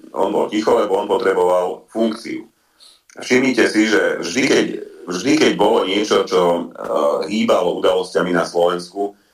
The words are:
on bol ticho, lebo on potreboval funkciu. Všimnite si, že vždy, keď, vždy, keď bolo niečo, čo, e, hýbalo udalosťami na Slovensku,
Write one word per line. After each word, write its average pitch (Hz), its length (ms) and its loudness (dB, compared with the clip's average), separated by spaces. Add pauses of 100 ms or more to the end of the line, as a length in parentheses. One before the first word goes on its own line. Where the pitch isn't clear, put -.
(160)
on 95 160 -2
bol 73 160 0
ticho, 107 300 -2
lebo 101 260 0
on 101 60 -6
potreboval 92 840 0
funkciu. - 560 -4 (720)
Všimnite 123 480 2
si, 107 240 2
že 87 320 0
vždy, 101 240 -2
keď, - 180 2 (440)
vždy, 110 260 -2
keď 131 240 4
bolo 104 240 2
niečo, 98 400 0
čo, 92 160 0
e, 87 220 2 (680)
hýbalo 101 560 0
udalosťami 92 480 0
na 82 160 0
Slovensku, 87 720 -2 (160)